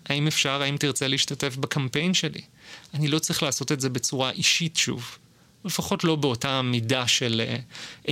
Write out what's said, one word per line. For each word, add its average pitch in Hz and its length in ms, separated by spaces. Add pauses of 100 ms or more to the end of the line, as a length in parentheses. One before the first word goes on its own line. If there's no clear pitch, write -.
"האם 147 200
אפשר, 139 360
האם 139 140
תרצה 139 320
להשתתף 135 480
בקמפיין 147 580
שלי?" 160 260 (540)
אני 151 140
לא 151 100
צריך - 240
לעשות 139 300
את 139 80
זה 131 80
בצורה 127 420
אישית 165 460
שוב, 127 420 (460)
לפחות 185 400
לא 160 120
באותה 135 460
מידה 123 460
של, 113 380
אה, 120 100 (560)